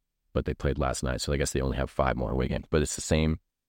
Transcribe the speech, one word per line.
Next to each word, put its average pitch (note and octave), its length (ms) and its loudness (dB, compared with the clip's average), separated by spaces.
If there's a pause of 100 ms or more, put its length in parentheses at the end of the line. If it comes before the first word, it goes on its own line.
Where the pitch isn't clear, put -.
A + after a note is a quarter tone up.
(340)
but C2 100 0
they - 80 -2
played C#2 260 -2
last C2 240 0
night, B1+ 200 -2
so D2 100 -2
I C#2+ 60 2
guess C#2+ 140 0
they C2+ 100 0
only B1+ 160 0
have C2 120 -2
five C2 260 0
more B1+ 160 -2
away B1+ 160 0
games. - 200 -4
But D#2 140 2
it's - 140 -4
the - 40 -8
same D#2 400 2 (280)